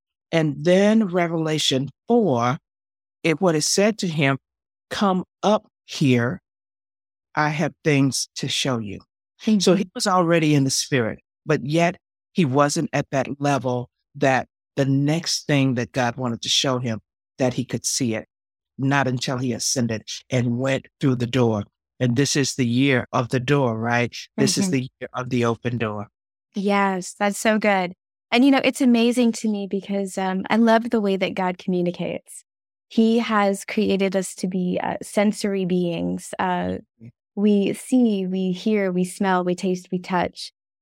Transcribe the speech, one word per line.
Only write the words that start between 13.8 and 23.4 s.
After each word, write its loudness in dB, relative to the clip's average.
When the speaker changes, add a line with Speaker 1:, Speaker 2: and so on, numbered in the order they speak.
Speaker 1:
that 0
the 2
next 0
thing 2
that -4
God -2
wanted -6
to -8
show 0
him, -4
that 0
he -4
could -6
see -2
it, -8
not 0
until -4
he -4
ascended -2
and 0
went -2
through 2
the -2
door. 2
And 0
this 0
is 0
the 0
year 2
of -2
the 0
door, 0